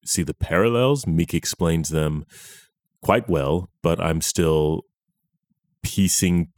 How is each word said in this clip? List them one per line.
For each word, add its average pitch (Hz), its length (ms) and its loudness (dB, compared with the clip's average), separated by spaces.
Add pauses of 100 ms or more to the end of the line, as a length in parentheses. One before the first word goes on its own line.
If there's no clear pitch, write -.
see - 160 -2
the 82 140 -4
parallels. 117 720 0
Meek 82 260 0
explains 82 560 -2
them 78 360 -2 (760)
quite 113 260 0
well, 80 440 0 (100)
but 82 180 0
I'm 82 220 -2
still 80 640 0 (960)
piecing 87 760 0